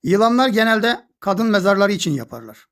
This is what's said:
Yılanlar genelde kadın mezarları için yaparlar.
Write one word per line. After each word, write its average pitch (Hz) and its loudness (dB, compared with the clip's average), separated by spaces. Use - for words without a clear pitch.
Yılanlar 233 2
genelde 226 0
kadın 196 -2
mezarları 202 2
için 180 -4
yaparlar. 117 -10